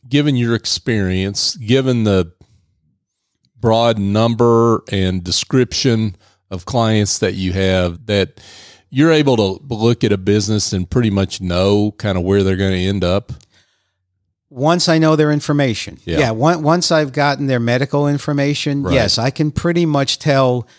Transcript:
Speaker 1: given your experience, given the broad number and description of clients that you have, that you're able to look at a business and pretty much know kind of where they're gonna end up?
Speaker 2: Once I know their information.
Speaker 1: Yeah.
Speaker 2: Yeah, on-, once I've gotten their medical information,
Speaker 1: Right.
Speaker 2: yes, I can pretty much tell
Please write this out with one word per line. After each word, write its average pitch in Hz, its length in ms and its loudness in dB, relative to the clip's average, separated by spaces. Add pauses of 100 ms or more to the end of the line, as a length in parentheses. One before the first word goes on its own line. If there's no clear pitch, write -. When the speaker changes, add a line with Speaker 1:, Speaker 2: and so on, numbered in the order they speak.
Speaker 1:
given 147 260 0
your 117 200 0
experience, 98 1000 -2
given 127 480 0
the 95 280 2 (1200)
broad 113 440 2
number 113 920 2
and 92 320 0
description 110 920 -2 (340)
of 92 160 -10
clients 110 540 0
that 95 140 -2
you 92 200 -4
have, 92 540 0
that 101 340 -2 (480)
you're 151 220 2
able 143 260 2
to 104 360 -2
look 113 300 0
at 107 80 2
a 101 60 0
business 101 560 0
and 90 160 -4
pretty 120 200 0
much 98 320 -2
know 98 560 2
kind 98 200 -4
of 87 60 -2
where 98 200 0
they're 95 140 0
gonna 95 180 -2
end 95 280 -2
up? 90 280 -2 (1200)
Speaker 2:
Once 160 400 0
I 160 80 4
know 160 180 4
their 151 160 2
information. 139 720 -2
Speaker 1:
Yeah. - 160 -4
Speaker 2:
Yeah, 120 120 0
on-, 156 300 0
once 165 300 0
I've 151 220 0
gotten 143 340 -2
their 127 120 0
medical 127 480 0
information, 143 760 -2
Speaker 1:
Right. 110 120 -2
Speaker 2:
yes, 110 220 0
I 117 120 -2
can 151 220 -2
pretty 170 340 -2
much 139 340 -2
tell 131 480 0 (120)